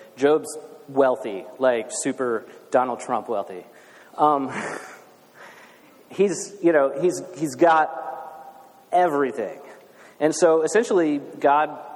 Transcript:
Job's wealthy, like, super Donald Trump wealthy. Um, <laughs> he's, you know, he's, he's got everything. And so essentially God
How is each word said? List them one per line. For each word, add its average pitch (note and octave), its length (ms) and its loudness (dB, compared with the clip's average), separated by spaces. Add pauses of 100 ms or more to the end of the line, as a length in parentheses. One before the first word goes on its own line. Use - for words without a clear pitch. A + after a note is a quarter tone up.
(160)
Job's D3+ 400 2 (320)
wealthy, B2+ 560 0 (140)
like, B2 320 0
super B2 540 -4 (260)
Donald B2+ 300 0
Trump A#2 280 -4
wealthy. G2 360 -6 (520)
Um, C#3 360 2 (760)
<laughs> - 800 -20
he's, - 540 -2
you E3+ 100 6
know, C#3 280 2
he's, F3 200 0 (160)
he's C#3+ 200 -6
got D#3+ 340 4 (1040)
everything. C#3 680 0 (600)
And D#3 140 2
so D#3+ 280 4
essentially E3+ 560 2
God D3 580 0 (200)